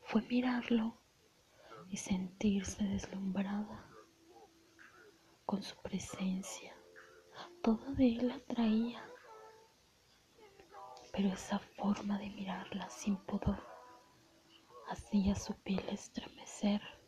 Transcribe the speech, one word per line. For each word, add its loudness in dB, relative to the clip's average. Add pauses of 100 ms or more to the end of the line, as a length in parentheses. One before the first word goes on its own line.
(140)
fue 8
mirarlo 2 (920)
y -6
sentirse 0
deslumbrada -2 (1600)
con 0
su -10
presencia. -4 (840)
Todo 2
de 8
él 4
atraía, 2 (2000)
pero 2
esa -2
forma 0
de -6
mirarla -6
sin 0
pudor 2 (1300)
hacía 4
su -4
piel 0
estremecer. -2 (240)